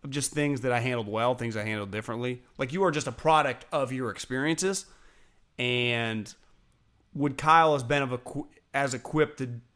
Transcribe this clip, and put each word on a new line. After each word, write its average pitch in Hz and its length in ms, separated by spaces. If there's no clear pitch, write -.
just 135 220
things 143 300
that 127 100
I 120 80
handled 120 300
well, 117 260
things 117 220
I 104 80
handled 107 260
differently. 120 500
Like, 131 140
you 190 140
are 175 60
just 147 160
a 131 40
product 147 640
of 135 180
your 127 200
experiences. 160 760
And 120 760
would 143 240
Kyle 160 360
has 135 100
been 143 180
of 127 120
a, 123 60
as 139 200
equipped 147 460
to 120 200